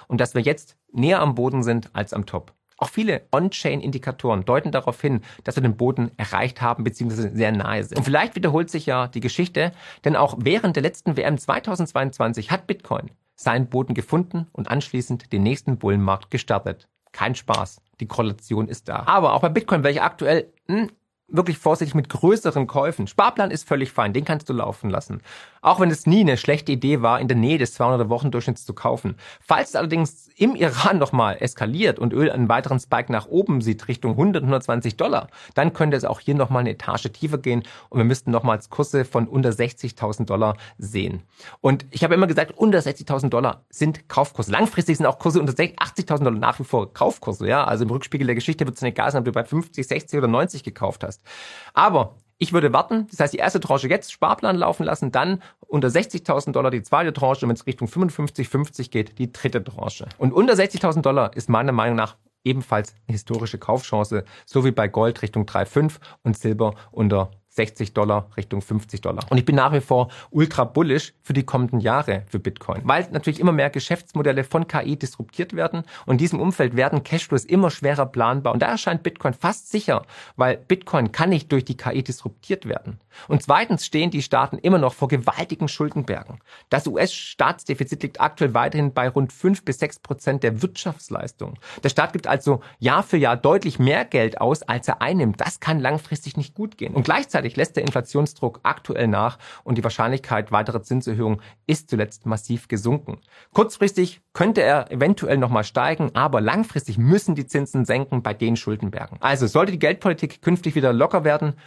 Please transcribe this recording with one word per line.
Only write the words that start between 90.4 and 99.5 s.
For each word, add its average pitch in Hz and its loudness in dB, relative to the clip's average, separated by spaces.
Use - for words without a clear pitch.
der 113 0
Wirtschaftsleistung. - -8
Der 147 0
Staat 147 0
gibt - -6
also 139 2
Jahr 131 2
für - -2
Jahr 120 4
deutlich 165 2
mehr 135 2
Geld 113 -2
aus, 131 0
als 123 -6
er - -2
einnimmt. 131 0
Das - -4
kann 160 0
langfristig 143 -4
nicht 143 -8
gut 208 -10
gehen. - -8
Und 135 0
gleichzeitig 170 0
lässt - -2
der 127 -2
Inflationsdruck 127 -2
aktuell - -2
nach 107 0